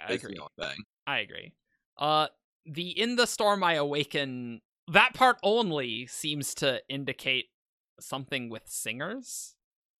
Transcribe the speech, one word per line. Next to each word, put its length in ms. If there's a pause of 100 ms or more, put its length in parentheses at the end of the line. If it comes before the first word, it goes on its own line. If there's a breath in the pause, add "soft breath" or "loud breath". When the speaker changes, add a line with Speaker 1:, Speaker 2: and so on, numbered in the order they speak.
Speaker 1:
I 60
Speaker 2:
Is 80
the 60
Speaker 1:
agree. 100
Speaker 2:
only 360
thing. 100 (220)
Speaker 1:
I 120
agree. 340 (460)
Uh, 300 (360)
the 340
"In 180
the 100
Storm 360
I 120
Awaken," 880 (260)
that 240
part 300
only 640
seems 500
to 320
indicate 640 (500)
something 480
with 200
singers. 840 (460)